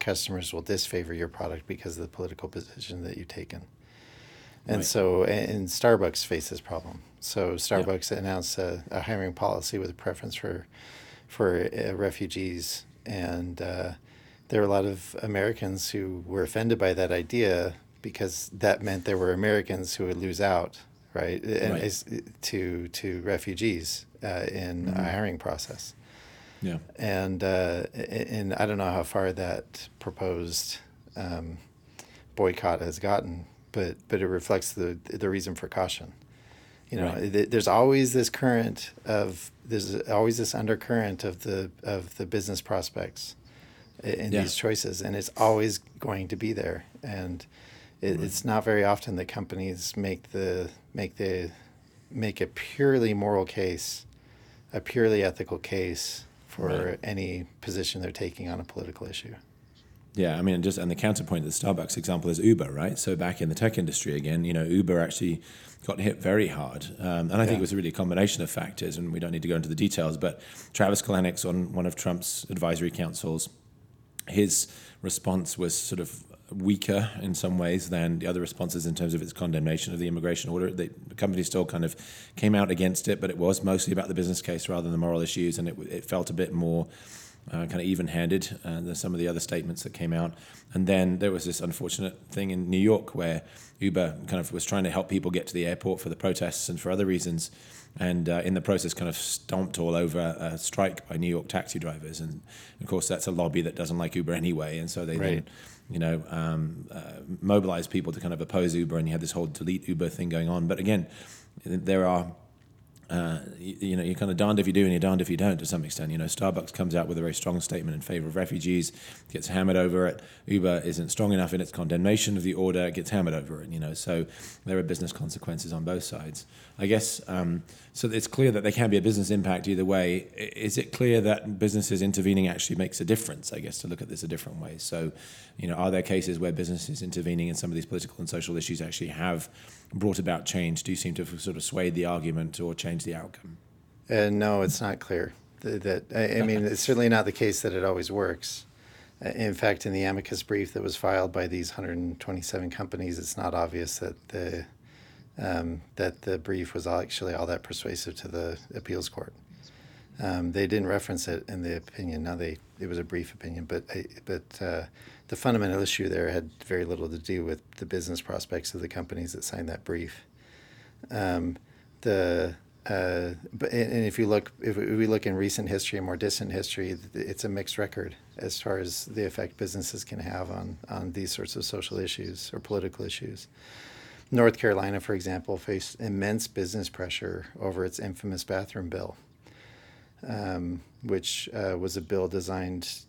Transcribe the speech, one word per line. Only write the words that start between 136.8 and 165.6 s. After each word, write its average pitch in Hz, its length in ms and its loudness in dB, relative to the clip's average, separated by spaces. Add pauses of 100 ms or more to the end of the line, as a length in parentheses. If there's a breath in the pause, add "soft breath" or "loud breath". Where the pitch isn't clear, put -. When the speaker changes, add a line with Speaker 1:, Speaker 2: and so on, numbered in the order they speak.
Speaker 2:
intervening 85 460 0
in 82 80 -2
some 90 160 -4
of 82 40 -2
these 80 100 -2
political - 340 -6
and 85 80 -6
social 85 300 -4
issues 82 240 -2
actually 82 260 -6
have 82 400 -2 (460 loud breath)
brought 98 260 2
about 87 260 0
change? 85 380 0
Do 92 80 -2
you 90 60 0
seem 87 160 -4
to 87 100 -4
have 80 160 -8
sort 87 160 -4
of 78 80 -6
swayed 90 320 0
the 87 100 2
argument 80 540 -2
or 85 140 -2
changed 85 320 -4
the 82 100 -6
outcome? 82 400 -14 (540)
Speaker 1:
Uh, 107 200 6
no, 104 320 4
it's - 200 2
not 104 180 -2
clear. - 340 -2 (280)
Th-, 107 200 -4
that, 98 220 0 (100)
I, 113 260 2
I - 20 4
mean, 107 240 4
Speaker 2:
<laughs> 104 60 2
Speaker 1:
it's 98 100 0
certainly 120 260 6
not 113 160 8
the 101 80 2
case 104 300 2
that 101 100 0
it 92 140 0
always 95 260 2
works. 92 540 -2 (600 loud breath)
Uh, - 40 -2
in 110 240 0
fact, 101 320 2
in 101 80 0
the 95 100 2
amicus 95 400 -2
brief 101 300 -2
that 101 100 -4
was 95 140 -4
filed 95 340 4
by 90 160 0
these 87 240 -2
hundred 87 240 -6
and 87 240 -4
twenty-seven 90 500 -4
companies, 90 480 -4
it's 82 200 -6
not 87 160 -2
obvious 85 460 -2
that - 280 -8
the, 87 380 -6 (720 loud breath)
um, 85 440 -2 (140)
that 92 280 -2
the 92 140 0
brief 90 360 -4
was 82 140 -4
actually 87 460 -2
all 85 120 -2
that 87 180 -2
persuasive 85 520 -8
to - 120 -12
the 85 300 -6 (160)
appeals 90 340 -6
court. - 260 -10 (880 loud breath)
Um, 90 320 -2
they 98 140 2
didn't 101 200 2
reference 95 400 -2
it 85 220 -4
in 92 120 -6
the 85 140 -2
opinion. 82 480 -6
Now, 85 120 -4
they, 82 220 -6 (220)
it 95 80 -6
was 87 100 -4
a 85 60 -4
brief 85 300 -4
opinion, 82 320 -8
but 85 180 -4 (100)
I, 95 120 -6 (200)
but, - 360 -8
uh, 85 220 -2 (440 loud breath)
the - 80 -6
fundamental 101 460 2